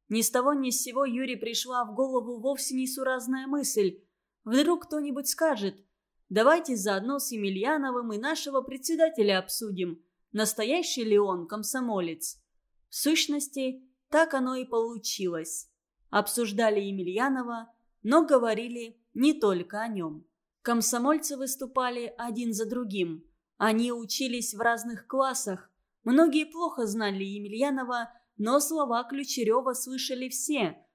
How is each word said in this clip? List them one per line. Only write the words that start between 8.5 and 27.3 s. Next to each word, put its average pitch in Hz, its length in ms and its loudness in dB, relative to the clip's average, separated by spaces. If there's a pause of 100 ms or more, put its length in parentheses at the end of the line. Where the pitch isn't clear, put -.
председателя 262 800 2
обсудим, 185 640 -4 (300)
настоящий 233 720 0
ли 208 140 6
он 185 280 2
комсомолец». 208 920 -4 (520)
В - 40 -14
сущности, 285 880 0 (280)
так 320 240 4
оно 254 200 0
и 254 120 -4
получилось. 220 1040 -4 (400)
Обсуждали 214 680 2
Емельянова, 226 920 -2 (300)
но 294 240 6
говорили 233 760 2 (140)
не 277 180 6
только 202 480 0
о 233 80 -4
нем. 160 380 -6 (360)
Комсомольцы 254 760 0
выступали 247 800 -4
один 233 340 -4
за 214 140 -2
другим. 196 580 -2 (320)
Они 220 340 2
учились 240 640 -4
в 202 60 -10
разных 233 460 0
классах. 262 640 -2 (340)
Многие 294 400 6
плохо 311 420 -4
знали 202 380 -2
Емельянова, 240 840 -4 (260)